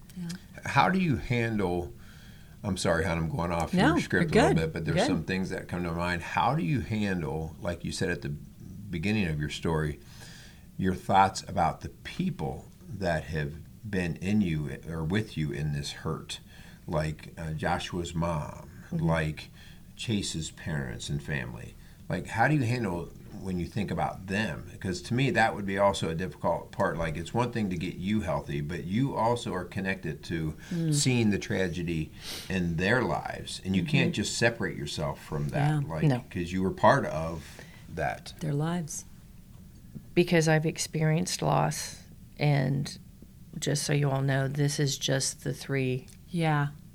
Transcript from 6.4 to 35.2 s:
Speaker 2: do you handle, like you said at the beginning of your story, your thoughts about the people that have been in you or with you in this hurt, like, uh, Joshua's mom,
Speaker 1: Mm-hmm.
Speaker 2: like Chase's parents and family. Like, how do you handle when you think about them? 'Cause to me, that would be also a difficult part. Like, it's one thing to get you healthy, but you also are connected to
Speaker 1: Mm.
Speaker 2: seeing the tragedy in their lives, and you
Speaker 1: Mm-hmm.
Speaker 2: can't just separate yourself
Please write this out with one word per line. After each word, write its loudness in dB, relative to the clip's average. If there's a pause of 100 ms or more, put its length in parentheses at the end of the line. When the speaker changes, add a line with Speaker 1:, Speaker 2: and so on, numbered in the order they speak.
Speaker 2:
do 0
you 2
handle, -2
like -4
you -2
said 0
at -2
the -4 (600)
beginning 2
of 0
your 0
story, 0 (800)
your 2
thoughts 4
about 2
the -8
people -4 (320)
that 0
have -2 (400)
been 0
in 2
you 2 (180)
or -4
with 0
you 0
in -2
this -4
hurt, -6 (480)
like, -2
uh, -6
Joshua's -2
mom, -2 (240)
Speaker 1:
Mm-hmm. 0
Speaker 2:
like 0 (460)
Chase's -2
parents -6
and -2
family. -6 (340)
Like, -4
how 4
do 4
you 4
handle -2 (340)
when -2
you -2
think -2
about -2
them? -2
'Cause -4
to -2
me, 4
that 4
would -4
be 0
also 4
a 0
difficult -2
part. 2
Like, 0
it's -6
one 4
thing 0
to 0
get -2
you 2
healthy, -2
but -4
you 2
also 2
are -4
connected -2
to -2 (180)
Speaker 1:
Mm. 2
Speaker 2:
seeing 4
the 2
tragedy 0 (360)
in 0
their 4
lives, -4
and 0
you 6
Speaker 1:
Mm-hmm. -2
Speaker 2:
can't 4
just -2
separate 2
yourself -4